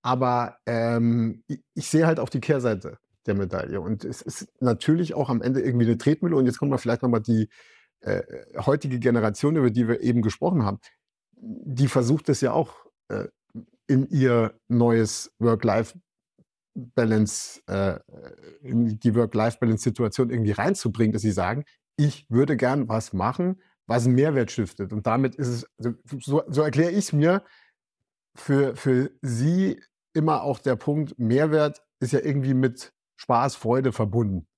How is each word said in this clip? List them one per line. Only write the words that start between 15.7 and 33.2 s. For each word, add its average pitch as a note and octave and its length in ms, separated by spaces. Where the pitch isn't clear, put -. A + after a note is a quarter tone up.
äh, G2 320
in A#2 380
die A2+ 160
Work-Life-Balance-Situation A2+ 1120
irgendwie A2 240
reinzubringen, A2 580
dass G#2 120
sie G#2+ 80
sagen, G2 340
„Ich D3 320
würde C3+ 260
gern B2+ 320
was A2 240
machen, C3+ 500
was A#2 200
einen B2 100
Mehrwert C3+ 340
stiftet.“ G2+ 440
Und G#2+ 140
damit B2+ 280
ist B2+ 140
es, A#2+ 280
also A#2+ 140
so, C#3+ 260
so C#3 140
erkläre D#3 300
ich's G3 200
mir, E3 320
für, C3+ 420
für C3 340
sie D#3 600
immer D#3 300
auch C#3 160
der B2+ 160
Punkt, D3 440
Mehrwert D3 640
ist B2 140
ja C3+ 60
irgendwie C#3 340
mit B2+ 400
Spaß, B2+ 400